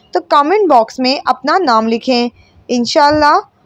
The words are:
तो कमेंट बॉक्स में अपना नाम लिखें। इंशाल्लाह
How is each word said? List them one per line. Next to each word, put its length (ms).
तो 60
कमेंट 380
बॉक्स 300
में 280
अपना 320
नाम 280
लिखें। 420
इंशाल्लाह 720